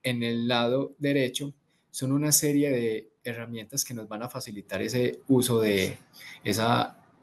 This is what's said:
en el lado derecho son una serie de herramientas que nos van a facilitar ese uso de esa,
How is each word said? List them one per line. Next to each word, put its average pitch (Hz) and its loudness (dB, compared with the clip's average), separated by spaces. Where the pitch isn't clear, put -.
en 120 -2
el 117 0
lado 123 2
derecho 143 -2
son 135 -2
una 147 2
serie 147 4
de 113 -2
herramientas 117 -8
que 123 -12
nos 110 -10
van 107 -10
a 120 -8
facilitar 104 -8
ese 120 0
uso 120 4
de 101 2
esa, 113 0